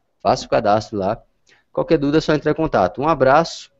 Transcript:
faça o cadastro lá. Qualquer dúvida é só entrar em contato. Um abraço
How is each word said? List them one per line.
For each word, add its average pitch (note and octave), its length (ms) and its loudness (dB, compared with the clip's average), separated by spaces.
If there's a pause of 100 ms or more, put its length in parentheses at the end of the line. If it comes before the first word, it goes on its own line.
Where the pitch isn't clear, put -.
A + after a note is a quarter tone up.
(220)
faça B2 240 0
o - 40 -12
cadastro A2 480 0
lá. G2 240 -4 (520)
Qualquer D3+ 240 0
dúvida C#3+ 220 0
é - 20 0
só D#3+ 120 0
entrar D3+ 180 -2
em D3+ 40 -2
contato. A#2+ 460 -2
Um D3 60 -2
abraço D3 640 2 (100)